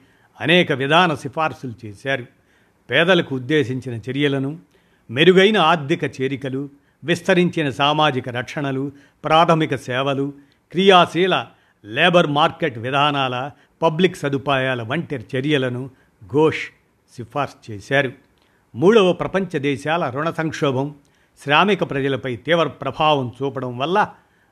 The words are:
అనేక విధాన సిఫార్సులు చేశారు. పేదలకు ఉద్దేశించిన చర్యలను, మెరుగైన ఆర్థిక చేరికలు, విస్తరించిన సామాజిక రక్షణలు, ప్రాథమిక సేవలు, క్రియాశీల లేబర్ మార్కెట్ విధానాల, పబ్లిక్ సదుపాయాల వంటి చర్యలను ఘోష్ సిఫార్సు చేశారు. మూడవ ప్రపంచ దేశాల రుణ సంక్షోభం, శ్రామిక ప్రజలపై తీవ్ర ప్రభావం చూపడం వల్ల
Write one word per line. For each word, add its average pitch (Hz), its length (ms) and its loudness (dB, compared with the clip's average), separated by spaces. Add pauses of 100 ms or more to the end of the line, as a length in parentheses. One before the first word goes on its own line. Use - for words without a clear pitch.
(420)
అనేక 170 300 4
విధాన 151 420 2
సిఫార్సులు 131 720 -8
చేశారు. 120 400 -6 (640)
పేదలకు 165 460 2
ఉద్దేశించిన 127 760 -4
చర్యలను, 139 500 -2 (520)
మెరుగైన 185 460 6
ఆర్థిక 160 460 0
చేరికలు, 131 680 -6 (340)
విస్తరించిన 170 680 0
సామాజిక 143 600 0
రక్షణలు, 139 640 -6 (320)
ప్రాథమిక 160 520 4
సేవలు, 139 580 -4 (380)
క్రియాశీల 175 760 4 (380)
లేబర్ 165 420 4
మార్కెట్ 147 500 0
విధానాల, 139 720 -2 (300)
పబ్లిక్ 165 360 2
సదుపాయాల 131 640 -2
వంటి 135 340 -6
చర్యలను 131 760 -2 (340)
ఘోష్ 143 420 0 (500)
సిఫార్సు 120 560 -8
చేశారు. 131 400 -2 (640)
మూడవ 185 380 6
ప్రపంచ 180 440 -4
దేశాల 143 520 -2
రుణ 147 200 -4
సంక్షోభం, 147 680 -2 (480)
శ్రామిక 170 460 2
ప్రజలపై 135 460 -4
తీవ్ర 160 320 0
ప్రభావం 135 680 -2 (100)
చూపడం 127 340 -6
వల్ల 170 300 0 (440)